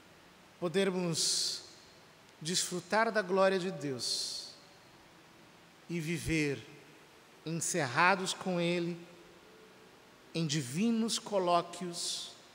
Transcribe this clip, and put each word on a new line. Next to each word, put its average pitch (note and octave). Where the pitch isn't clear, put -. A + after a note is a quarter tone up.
Podermos F3+
desfrutar F3+
da G#3
glória F#3+
de F3+
Deus C#3
e E3+
viver D3+
encerrados E3+
com F#3
ele F3
em E3
divinos F#3
colóquios, F3